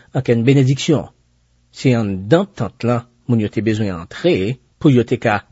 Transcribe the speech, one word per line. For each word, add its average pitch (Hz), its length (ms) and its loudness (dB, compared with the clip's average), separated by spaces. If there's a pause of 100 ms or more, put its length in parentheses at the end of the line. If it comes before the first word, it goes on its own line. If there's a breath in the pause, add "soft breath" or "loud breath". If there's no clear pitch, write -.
(140 loud breath)
ankenn 120 340 0
benediksyon. 135 640 2 (640)
Se 131 220 2
anndan 107 580 0
tant - 320 -6
lan 117 200 -2 (200)
moun 117 160 0
yo 104 80 -4
te 110 140 -4
bezwen 107 300 -2
antre 104 600 -2 (240)
pou 151 140 4
yo 120 140 4
te 123 140 -2
ka 104 300 -2